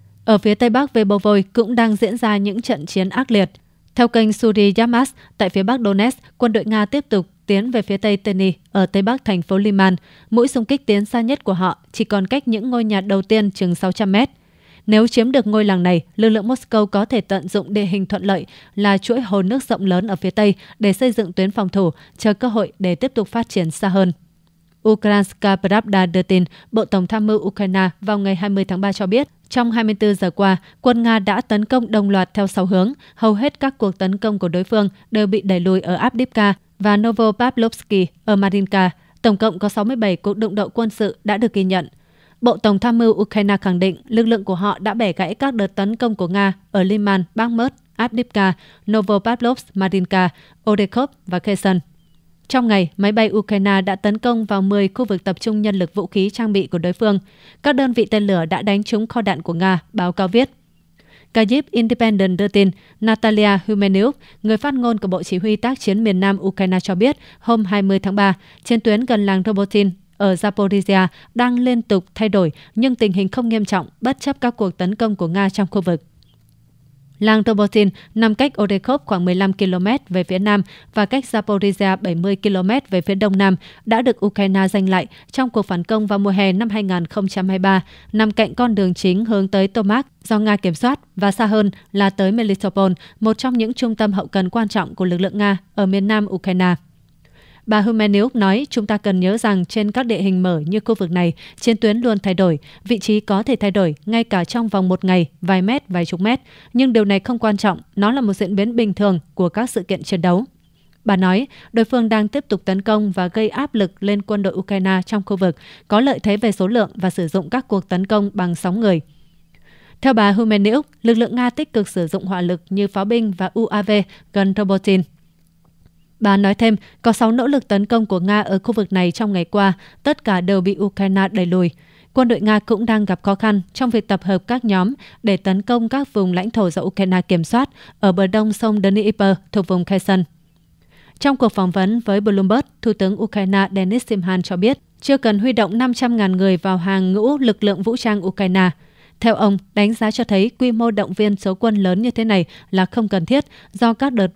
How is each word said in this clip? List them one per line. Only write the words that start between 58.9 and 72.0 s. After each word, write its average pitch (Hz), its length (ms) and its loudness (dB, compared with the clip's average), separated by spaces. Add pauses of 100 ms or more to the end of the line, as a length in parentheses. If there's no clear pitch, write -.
kho 233 140 -4
đạn 185 200 -2
của 170 120 -6
Nga, 180 260 2 (140)
báo 180 180 -2
cáo 185 160 -2
viết. 233 220 2 (840)
Kyiv 226 380 2
Independent 220 640 0
đưa 202 100 0
tin, 196 240 4 (300)
Natalia 214 640 2
Humeniuk, 202 500 2 (260)
người 214 140 2
phát 285 160 -4
ngôn 240 240 0
của 196 100 -6
Bộ 185 160 -4
Chỉ 185 140 -4
huy 214 180 0
Tác 254 240 -4
chiến 214 240 0
miền 196 160 2
Nam 196 220 2
Ukraine 190 380 0
cho 185 160 -4
biết, 240 220 2 (220)
hôm 226 260 0
hai 202 160 0
mươi 196 180 2
tháng 196 160 -4
ba, 196 180 2 (300)
chiến 233 160 0
tuyến 220 260 0
gần 214 200 0
làng 190 200 0
Robotin 202 460 0 (260)
ở 196 160 2
Zaporizhia 196 760 0 (280)
đang 247 240 0
liên 247 220 0
tục 190 240 0 (100)